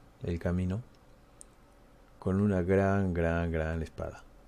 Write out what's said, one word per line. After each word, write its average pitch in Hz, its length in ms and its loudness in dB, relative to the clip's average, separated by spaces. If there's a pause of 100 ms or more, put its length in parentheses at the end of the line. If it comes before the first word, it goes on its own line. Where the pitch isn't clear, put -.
(240)
el 87 140 -4
camino, 90 440 -2 (1400)
con 95 220 0
una 101 220 2
gran, 98 520 2
gran, 85 360 0
gran 80 320 -2
espada. 76 400 -10 (240)